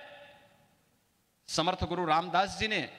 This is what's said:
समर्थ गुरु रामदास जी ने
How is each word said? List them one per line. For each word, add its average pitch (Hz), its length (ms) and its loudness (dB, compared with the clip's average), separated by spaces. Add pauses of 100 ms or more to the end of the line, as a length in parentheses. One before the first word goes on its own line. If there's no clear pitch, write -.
(1500)
समर्थ 180 360 0
गुरु 175 220 -2
रामदास 170 540 2
जी 214 80 0
ने 175 320 0